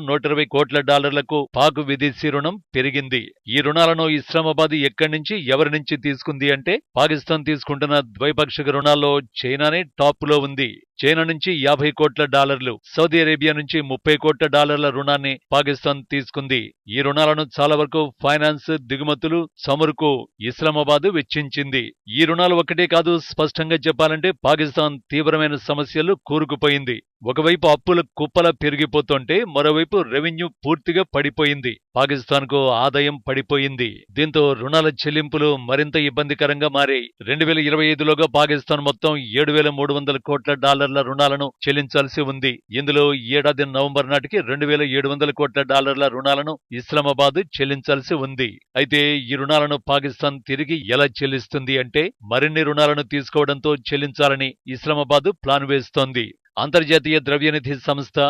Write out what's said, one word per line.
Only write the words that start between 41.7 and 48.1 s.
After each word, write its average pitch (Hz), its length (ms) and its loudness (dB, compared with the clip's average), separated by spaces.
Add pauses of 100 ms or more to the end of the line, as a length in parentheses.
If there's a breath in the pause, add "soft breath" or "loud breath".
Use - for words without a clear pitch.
ఉంది. 131 200 -2 (280)
ఇందులో 147 260 2 (160)
ఈ - 20 -14 (140)
ఏడాది 143 280 0 (100)
నవంబర్ 139 360 0
నాటికి 143 260 -2 (120)
రెండు 143 220 -2
వేల 147 100 0 (160)
ఏడు 139 160 -2
వందల 147 160 0 (100)
కోట్ల 139 220 0 (100)
డాలర్ల 139 340 2 (100)
రుణాలను 139 380 -2 (260)
ఇస్లామాబాద్ 143 600 0 (160)
చెల్లించాల్సి 139 580 -2 (120)